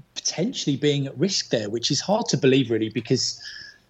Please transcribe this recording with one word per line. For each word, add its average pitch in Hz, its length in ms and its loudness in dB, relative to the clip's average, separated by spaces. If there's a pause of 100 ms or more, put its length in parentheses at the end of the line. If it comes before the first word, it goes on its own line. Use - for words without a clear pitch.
(160)
potentially 160 640 -2
being 143 280 2
at 127 120 -10
risk 185 320 0
there, 107 200 0
which 117 220 -2
is 131 80 0
hard 220 280 0
to 143 100 2
believe, 131 320 4
really, 110 200 2
because - 520 -2 (480)